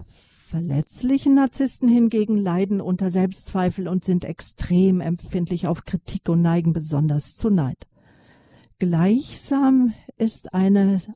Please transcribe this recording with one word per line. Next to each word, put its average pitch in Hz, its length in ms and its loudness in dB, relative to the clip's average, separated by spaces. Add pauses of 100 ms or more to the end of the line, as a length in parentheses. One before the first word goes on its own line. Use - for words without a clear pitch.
(500)
verletzlichen 175 840 0
Narzissten 269 520 0
hingegen 226 480 2
leiden 196 460 0
unter 185 300 -2
Selbstzweifel 185 760 -2
und 180 160 -2
sind 180 220 -2
extrem 180 760 0
empfindlich 170 680 -4
auf 165 180 -4
Kritik - 420 -8
und 170 140 2
neigen 170 320 2
besonders 151 640 -2
zu 226 160 0
Neid. 156 340 -2 (920)
Gleichsam 247 1120 2 (240)
ist - 380 -4
ein 196 440 4 (160)